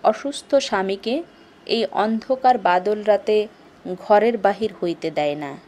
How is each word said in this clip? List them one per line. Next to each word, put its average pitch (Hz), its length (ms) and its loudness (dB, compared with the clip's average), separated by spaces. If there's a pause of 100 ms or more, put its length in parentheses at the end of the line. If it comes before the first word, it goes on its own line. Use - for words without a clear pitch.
অসুস্থ - 520 -2
স্বামীকে 220 680 -2 (420)
এই 226 200 -2
অন্ধকার 240 720 0
বাদল 190 460 0
রাতে 214 440 2 (600)
ঘরের 220 300 4
বাহির 202 360 0 (100)
হইতে 165 280 -4
দেয় 147 240 -2
না। 143 220 -10 (100)